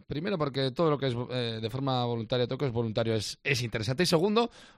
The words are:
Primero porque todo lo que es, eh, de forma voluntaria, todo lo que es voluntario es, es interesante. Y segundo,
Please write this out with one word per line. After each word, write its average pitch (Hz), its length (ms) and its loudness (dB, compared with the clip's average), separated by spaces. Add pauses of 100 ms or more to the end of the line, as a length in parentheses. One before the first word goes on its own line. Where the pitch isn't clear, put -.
Primero 185 320 -4
porque 135 320 0
todo 156 220 2
lo 143 80 2
que 139 80 0
es, 120 80 0 (160)
eh, 117 280 -4
de 110 120 -2
forma 131 340 0
voluntaria, 120 400 0
todo 127 80 -2
lo 131 60 -4
que 147 80 0
es 120 40 -2
voluntario 113 440 0
es, - 280 -4
es 123 200 0
interesante. 123 400 -2
Y - 20 4
segundo, 208 460 4 (260)